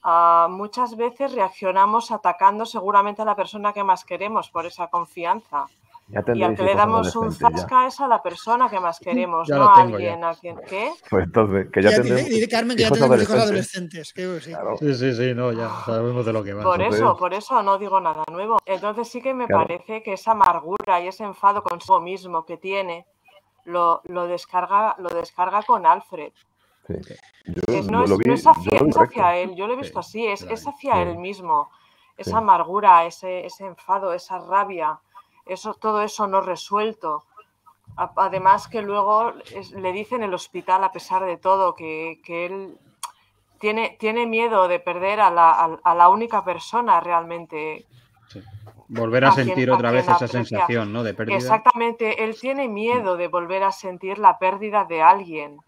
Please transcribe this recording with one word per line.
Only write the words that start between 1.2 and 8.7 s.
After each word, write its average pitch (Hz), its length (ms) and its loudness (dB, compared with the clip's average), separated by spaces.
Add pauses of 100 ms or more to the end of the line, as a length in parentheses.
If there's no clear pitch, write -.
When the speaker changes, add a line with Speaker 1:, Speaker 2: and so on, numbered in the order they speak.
Speaker 1:
reaccionamos 202 760 0
atacando 208 540 0
seguramente 202 560 0
a 214 40 -2
la 208 100 0
persona 202 380 -4
que 202 100 -4
más 190 220 0
queremos 190 440 -6
por 165 160 -6
esa 175 220 -10
confianza. 170 800 -4 (420)
Speaker 2:
Ya 101 120 -6
Speaker 1:
Y - 0 -
al 101 60 -4
Speaker 2:
tendréis 175 340 0
Speaker 1:
que 190 60 0
le 190 60 4
Speaker 2:
hijos 196 60 2
Speaker 1:
damos 214 380 2
un 226 80 -2
Speaker 2:
adolescentes, 214 160 -6 (160)
ya. - 60 -4
Speaker 1:
zasca 262 260 2
es 262 140 -10
a 277 60 -2
la 233 140 2
persona 226 480 0